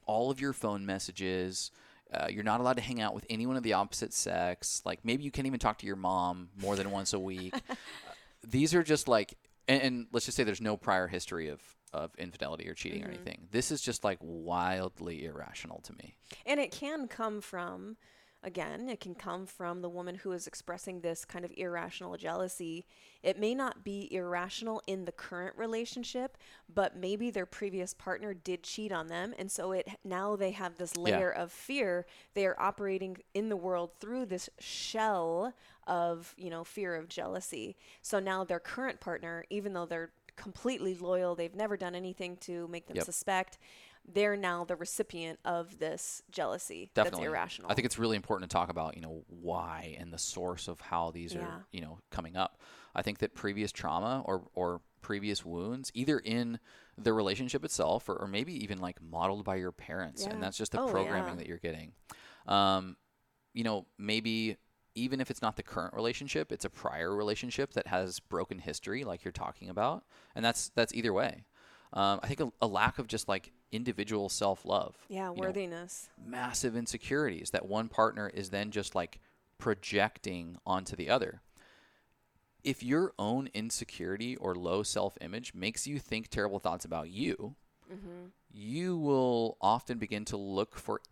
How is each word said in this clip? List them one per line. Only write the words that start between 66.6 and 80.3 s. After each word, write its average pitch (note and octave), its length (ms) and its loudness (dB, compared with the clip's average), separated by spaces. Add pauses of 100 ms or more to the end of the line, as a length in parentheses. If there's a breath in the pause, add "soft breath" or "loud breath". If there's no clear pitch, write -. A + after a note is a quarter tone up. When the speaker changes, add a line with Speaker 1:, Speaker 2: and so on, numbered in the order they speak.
Speaker 1:
a F#2 40 -2
prior E2+ 460 -2
relationship A2 580 0
that - 140 0
has F#2 320 0
broken F#2 400 -4
history, G2 440 -4
like F2+ 200 -6
you're F#2 80 -4
talking - 380 -6
about, G#2+ 340 2 (320 loud breath)
and B2+ 80 0
that's, - 260 2
that's A#2 240 4
either A2+ 200 4
way. G#2+ 320 2 (480 loud breath)
Um, G2 300 6
I - 40 -2
think A2 140 0
a, B2+ 100 2 (100)
a A#2 60 6
lack G#2 300 4
of B2 100 -4
just, A2 200 -2
like, F#2+ 260 0 (180)
individual G#2+ 580 0
self-love, - 640 2 (120)
Speaker 2:
Yeah, F#3+ 220 -4
Speaker 1:
you F3 60 -6
know, F3+ 120 -4
Speaker 2:
worthiness. F3+ 720 -6
Speaker 1:
massive B2 580 -2
insecurities A#2+ 760 0
that - 160 0
one A2 220 0
partner G#2+ 400 4
is F#2+ 200 -4
then G2+ 220 0
just, G2+ 240 -2
like, F2 240 0 (380 soft breath)
projecting G2 1080 2